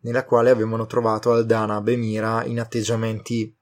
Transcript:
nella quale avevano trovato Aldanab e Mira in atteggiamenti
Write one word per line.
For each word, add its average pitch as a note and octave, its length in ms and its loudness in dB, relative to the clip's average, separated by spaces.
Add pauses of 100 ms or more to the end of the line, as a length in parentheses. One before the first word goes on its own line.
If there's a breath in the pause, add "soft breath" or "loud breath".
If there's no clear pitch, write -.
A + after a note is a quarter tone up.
nella A#2+ 220 -2
quale A#2+ 260 4
avevano A2+ 360 2
trovato A2+ 460 0
Aldanab A2 560 0
e B2 80 2
Mira A2 480 -2
in A#2 160 -4
atteggiamenti A2+ 1000 -4